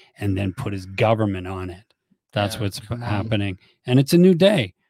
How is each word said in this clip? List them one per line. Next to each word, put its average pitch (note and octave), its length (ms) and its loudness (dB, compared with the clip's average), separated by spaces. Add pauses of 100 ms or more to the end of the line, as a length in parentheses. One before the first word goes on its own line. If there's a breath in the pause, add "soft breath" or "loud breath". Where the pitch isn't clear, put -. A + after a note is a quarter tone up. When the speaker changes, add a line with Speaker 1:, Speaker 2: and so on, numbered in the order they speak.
(180 soft breath)
Speaker 1:
and G2+ 180 -2
then G2 160 -2
put - 200 -8
his F#2+ 140 -8
government G2+ 600 0
on F#2 240 -8
it. F2+ 140 -18 (480)
That's G#2 240 -2
Speaker 2:
Yeah, - 60 -8
Speaker 1:
what's G2+ 180 -6
Speaker 2:
come A#2+ 220 -10
on. A2+ 60 -8
Speaker 1:
happening. G#2 500 -4 (280 soft breath)
And B2+ 140 4
it's C#3 120 0
a E3+ 60 6
new F3+ 160 8
day. F3 400 2 (160)